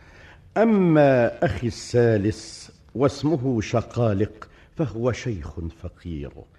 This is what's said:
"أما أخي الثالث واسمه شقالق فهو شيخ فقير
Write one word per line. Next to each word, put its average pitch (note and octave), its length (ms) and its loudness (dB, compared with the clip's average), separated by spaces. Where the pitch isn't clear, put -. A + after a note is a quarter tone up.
"أما D#3+ 880 4
أخي G2+ 220 -2
الثالث A2 1040 0
واسمه C3 680 0
شقالق G#2+ 880 -2
فهو A#2 360 -4
شيخ F#2 480 -8
فقير D#2 500 -12